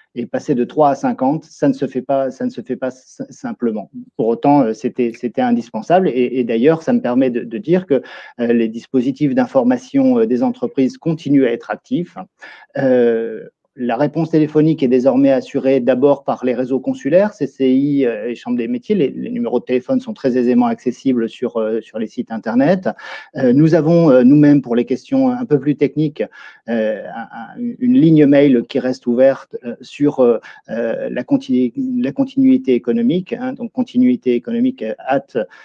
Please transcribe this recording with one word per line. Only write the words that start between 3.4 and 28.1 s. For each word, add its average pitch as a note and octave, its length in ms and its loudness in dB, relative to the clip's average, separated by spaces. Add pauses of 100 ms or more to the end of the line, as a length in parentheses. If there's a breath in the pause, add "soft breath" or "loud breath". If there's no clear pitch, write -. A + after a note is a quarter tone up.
Pour A#2 100 -2
autant, C#3+ 360 2
euh, A2 100 0
c'était, A#2 440 -4
c'était - 240 -6
indispensable. B2 680 0
Et, B2 320 -2
et - 20 0
d'ailleurs, A#2+ 400 0
ça C3 100 -2
me A#2+ 80 2
permet B2 300 0
de, A#2 140 -6
de A#2 140 -10
dire F3+ 280 0
que, B2+ 160 0 (380 loud breath)
euh, A#2+ 120 0
les A#2 140 2
dispositifs C3 680 -2
d'information, B2+ 840 0
euh, A2+ 80 2
des A#2+ 160 0
entreprises B2+ 560 -2
continuent D3 460 0
à A#2+ 80 0
être A#2 180 -8
actifs. D#3+ 460 -8 (600 loud breath)
Euh, A#2 680 0 (320)
la A#2+ 200 -4
réponse D3 340 -2
téléphonique D#3 520 2
est C3 60 2
désormais C3 420 2
assurée C3+ 480 0
d'abord C3 460 2
par A#2+ 200 -6
les B2+ 100 0
réseaux B2+ 260 -4
consulaires, D#3+ 520 0
C D3 140 -6
C C3+ 240 0
I, C#3 340 2
euh, A2+ 240 -2
et A#2+ 60 -6
Chambre A#2+ 240 -6
des A#2 80 -2
métiers. B2 300 -4
Les, D3 120 2
les F#2+ 220 -8
numéros A#2+ 300 -2
de - 40 -18
téléphone B2+ 360 -2
sont A#2 120 -12
très B2 240 -2
aisément B2 300 2
accessibles A#2 640 -4
sur, - 280 -8
euh, A2 240 -2
sur - 200 -14
les A#2 80 -6
sites - 240 -10
internet. A#2+ 580 0 (460 loud breath)
Euh, C3 160 2
nous D#3 220 4
avons, E3 360 4
euh, B2+ 140 6
nous-mêmes, D3 360 6
pour A#2+ 140 -6
les A#2+ 100 0
questions C3 460 -2
un B2 160 -6
peu C#3+ 140 2
plus C#3+ 160 -2
techniques, D3 460 -2 (460 loud breath)
euh, G#2+ 360 -2 (100)
un, A#2 460 -16
un, A#2+ 180 -8
une B2 160 2
ligne D3+ 320 6